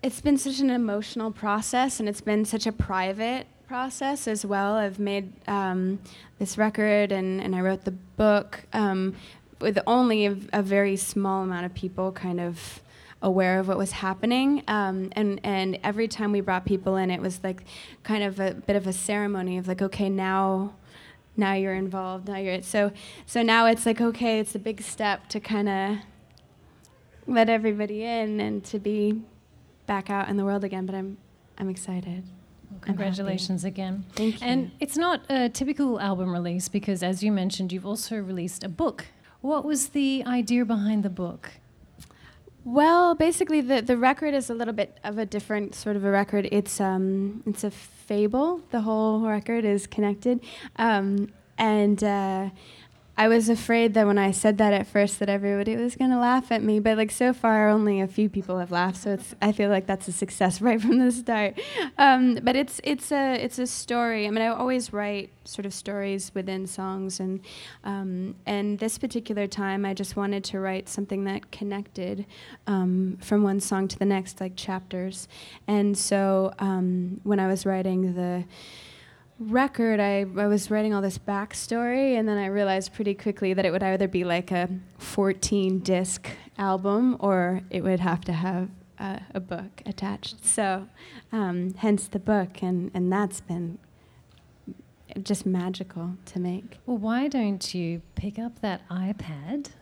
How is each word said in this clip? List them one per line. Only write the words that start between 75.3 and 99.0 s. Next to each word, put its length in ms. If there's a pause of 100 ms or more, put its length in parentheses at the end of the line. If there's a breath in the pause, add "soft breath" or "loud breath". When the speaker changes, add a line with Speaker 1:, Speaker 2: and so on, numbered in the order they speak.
Speaker 1:
And 320
so, 640
um, 640
when 160
I 80
was 180
writing 480
the 300 (960 loud breath)
record, 600
I, 220 (140)
I 120
was 200
writing 240
all 80
this 160
backstory, 1000
and 100
then 100
I 80
realized 460
pretty 220
quickly 400
that 100
it 60
would 140
either 240
be, 160
like, 260
a 180 (300)
fourteen 800
disc 500 (300 loud breath)
album, 640
or 400 (100)
it 140
would 160
have 220
to 100
have 360 (300)
a, 220 (140)
a 40
book 480
attached. 580
So, 440 (420 loud breath)
um, 440
hence 340
the 100
book, 460
and, 300
and 180
that's 280
been 380 (1400 soft breath)
just 240
magical 680 (120)
to 140
make. 440
Speaker 2:
Well, 140
why 300
don't 440
you 300 (140)
pick 240
up 200
that 280
iPad 800 (140)